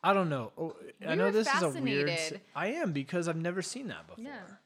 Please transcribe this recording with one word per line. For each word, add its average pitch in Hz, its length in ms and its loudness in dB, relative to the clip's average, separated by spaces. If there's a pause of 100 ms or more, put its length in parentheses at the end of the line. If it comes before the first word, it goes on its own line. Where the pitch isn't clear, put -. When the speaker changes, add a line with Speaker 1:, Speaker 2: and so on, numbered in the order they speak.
Speaker 1:
I 190 100 6
don't 185 160 4
know. 123 280 -2
Oh, 160 180 -6 (280)
I 156 80 -4
Speaker 2:
We 160 40 4
Speaker 1:
know 185 100 4
Speaker 2:
were 196 60 4
Speaker 1:
this 214 160 4
is 226 160 4
a 160 60 4
weird 139 400 0
s- 170 100 0
Speaker 2:
fascinated. 160 220 -4 (140)
Speaker 1:
I 165 120 -2
am, 269 240 0
because 165 360 -2
I've 165 100 -2
never 175 260 -2
seen 254 240 -8
that 156 180 -10
before. 220 200 -16
Speaker 2:
Yeah. 262 160 -12 (240)